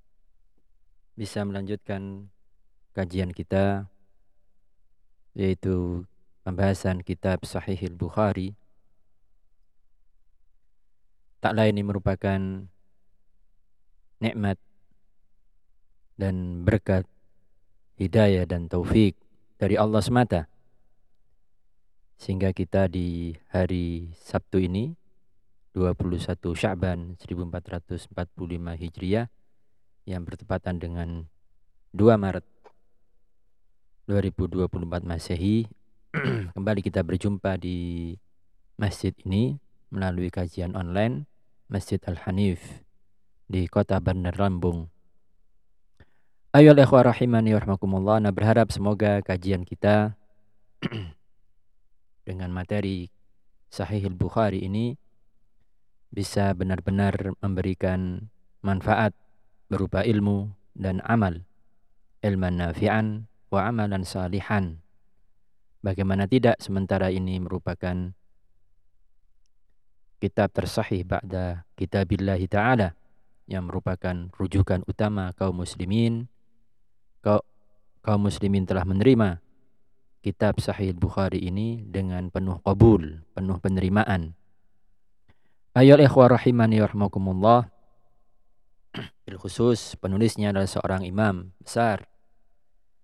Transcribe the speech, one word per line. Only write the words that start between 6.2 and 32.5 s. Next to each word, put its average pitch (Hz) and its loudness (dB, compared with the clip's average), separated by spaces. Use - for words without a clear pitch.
pembahasan 92 0
kitab 92 -4
Sahihil 90 -8
Bukhari. 95 -2
Tak 107 0
lain, 107 4
ini 101 -2
merupakan 98 -2
nikmat 104 -2
dan 90 -4
berkat 95 0
hidayah 95 2
dan 85 -4
taufik 101 2
dari 98 0
Allah 107 2
semata. 107 0
Sehingga 95 -2
kita 95 0
di 85 -4
hari 85 -2
Sabtu - -2
ini 104 -4
dua 90 0
puluh 87 -4
satu 87 -6
Sya'ban 90 -4
seribu 87 -8
empat 85 -10
ratus - -12
empat 90 -8
puluh 87 -8
lima 85 -10
Hijriah 90 -4
yang 90 -10
bertepatan 90 -6
dengan 85 -10
dua 110 6
Maret 92 -4